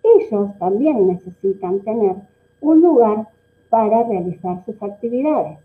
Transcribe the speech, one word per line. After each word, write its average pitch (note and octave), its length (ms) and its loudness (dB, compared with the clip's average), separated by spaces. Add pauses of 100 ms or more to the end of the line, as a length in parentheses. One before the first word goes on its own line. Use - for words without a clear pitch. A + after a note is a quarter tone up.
Ellos A3+ 560 2
también G#3 480 0
necesitan F#3 760 -4
tener G#3+ 340 -2 (440)
un D#4 220 4
lugar A#3 460 2 (420)
para A3 320 2
realizar F3+ 640 -6
sus - 160 -14
actividades. A#3 840 -4